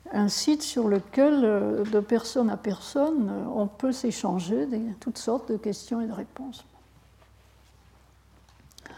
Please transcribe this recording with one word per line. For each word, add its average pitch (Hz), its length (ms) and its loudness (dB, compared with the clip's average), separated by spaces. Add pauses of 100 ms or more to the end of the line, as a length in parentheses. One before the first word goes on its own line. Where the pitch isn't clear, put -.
(120)
un 208 160 4
site 302 340 2
sur 226 260 0
lequel, 269 560 4
euh, 208 400 2
de 214 160 2
personne 226 500 2
à 202 60 -2
personne, 277 760 0
euh, 196 140 -6 (100)
on 202 140 0
peut 262 240 -2
s'échanger 214 760 -2
des, 226 160 -2 (160)
toutes - 200 -8
sortes 226 320 -2
de 220 60 -2
questions 214 440 -4
et 226 60 -2
de 226 60 -6
réponses. 247 520 -12 (2250)